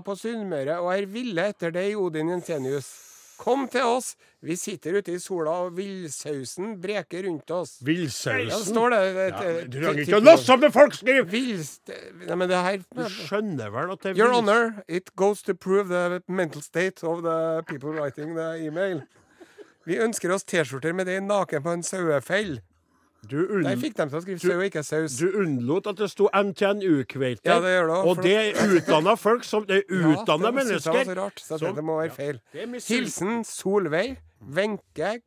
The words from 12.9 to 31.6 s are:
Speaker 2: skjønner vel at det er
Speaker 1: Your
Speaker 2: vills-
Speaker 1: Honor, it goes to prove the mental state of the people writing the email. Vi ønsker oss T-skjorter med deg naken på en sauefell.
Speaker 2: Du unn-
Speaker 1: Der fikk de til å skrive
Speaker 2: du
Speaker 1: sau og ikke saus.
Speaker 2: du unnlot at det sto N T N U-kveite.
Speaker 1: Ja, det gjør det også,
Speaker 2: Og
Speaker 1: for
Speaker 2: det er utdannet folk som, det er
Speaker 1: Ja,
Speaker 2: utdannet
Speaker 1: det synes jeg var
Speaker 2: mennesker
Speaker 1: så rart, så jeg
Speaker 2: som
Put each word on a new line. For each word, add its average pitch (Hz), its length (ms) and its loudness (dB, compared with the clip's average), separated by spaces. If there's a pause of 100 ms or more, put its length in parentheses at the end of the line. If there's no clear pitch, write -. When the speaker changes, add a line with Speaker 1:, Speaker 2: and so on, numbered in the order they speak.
Speaker 2:
skjønner 185 640 -4
vel 165 240 -4
at - 80 -12
det 190 80 -4
er 180 80 2
Speaker 1:
Your 233 100 8
Speaker 2:
vills- 247 80 4
Speaker 1:
Honor, 220 480 2
it 175 300 -6
goes 196 260 2
to 185 120 -2
prove 190 340 0
the 180 400 0
mental 175 340 -2
state 185 400 -4
of 170 220 -2
the 165 140 0 (280)
people 147 240 -8
writing 151 460 -6
the 160 240 -4
email. 160 420 -4 (840)
Vi - 160 -2
ønsker 220 320 -2
oss 190 140 -2
T-skjorter 151 500 -2
med 185 140 -2
deg 190 160 -4
naken 185 380 0
på 170 100 -2
en 175 100 -4
sauefell. 170 760 -2 (640)
Speaker 2:
Du 117 180 -6
unn- 185 240 0
Speaker 1:
Der 135 160 0
fikk 247 160 -4
de 175 80 0
til 143 140 -4
å - 20 -4
skrive 180 160 -8
Speaker 2:
du 175 140 -2
Speaker 1:
sau 175 80 2
og 185 80 0
ikke 170 180 -4
saus. 156 320 -2
Speaker 2:
du 170 140 0 (100)
unnlot 151 480 0
at 202 80 -4
det 202 160 -2
sto 202 140 4 (100)
N 202 160 4
T 202 160 2
N 208 160 0
U-kveite. 135 640 0
Speaker 1:
Ja, 175 100 6
det 180 140 2
gjør 180 160 4
det 160 80 2
også, 180 140 4
Speaker 2:
Og 180 60 4
Speaker 1:
for 185 60 -2
Speaker 2:
det 185 140 4
er 214 400 2
utdannet 165 420 4
folk 233 260 2
som, 214 200 -2
det 196 140 2
er 202 100 2
Speaker 1:
Ja, 170 240 4
Speaker 2:
utdannet 165 400 2
Speaker 1:
det 269 140 0
synes 185 180 -2
jeg 160 80 0
var 160 60 4
Speaker 2:
mennesker 185 160 -2
Speaker 1:
så - 80 -8
rart, 202 180 -8
så - 140 -16
jeg 156 40 -6
Speaker 2:
som 151 60 -4